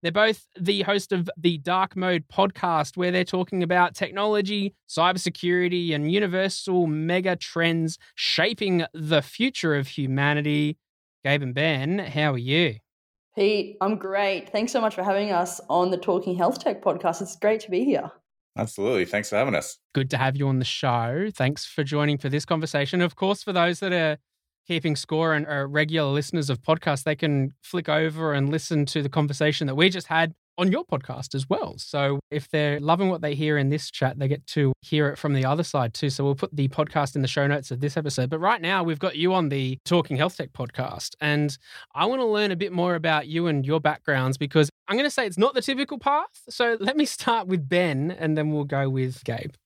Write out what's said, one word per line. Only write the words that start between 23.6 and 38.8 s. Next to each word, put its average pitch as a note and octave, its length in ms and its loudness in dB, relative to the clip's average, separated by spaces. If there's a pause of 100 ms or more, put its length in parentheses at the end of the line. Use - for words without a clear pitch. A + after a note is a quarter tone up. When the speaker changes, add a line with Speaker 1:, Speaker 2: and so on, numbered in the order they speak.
Speaker 1:
that F#3+ 120 -2
are D#3+ 260 0 (480)
keeping D#3+ 320 -2
score D#3+ 360 0
and D3+ 140 0
are C#3+ 180 -2
regular D3+ 460 2
listeners C#3+ 380 0
of B2 120 -2
podcasts, D#3 420 0
they D3+ 120 0
can C#3+ 460 0
flick F3 260 -6
over D#3 460 0
and C#3 160 2
listen D3+ 360 0
to D3+ 160 -2
the C#3+ 60 -2
conversation D3+ 580 0
that C3+ 100 -2
we E3 120 4
just F#3 200 -2
had E3 260 2 (240)
on F3+ 160 2
your D#4+ 100 -2
podcast C3+ 500 -6
as C3+ 140 -4
well. - 300 -2
So C#3 420 -2 (120)
if D3 180 -6
they're D3 320 0
loving E3+ 260 2
what F3 140 -2
they D3 120 -2
hear D3+ 240 0
in C#3 120 2
this D3 200 -2
chat, C3+ 300 -2
they C3+ 80 0
get C#3 200 -2
to C#3 340 2
hear D3+ 260 0
it C#3+ 100 -4
from D3 180 0
the C3 100 2
other D3 180 0
side B2 300 -2
too. D3 160 -2
So C#3 160 -2
we'll C#3 100 2
put F3 180 -4
the C#3+ 140 0
podcast D3 480 0
in D3 60 0
the C3 80 0
show C#3+ 180 2
notes C#3+ 240 0
of B2 80 -6
this C#3+ 160 -2
episode. C#3 340 -2
But D#3+ 100 -4
right G3+ 200 2
now, F3 240 0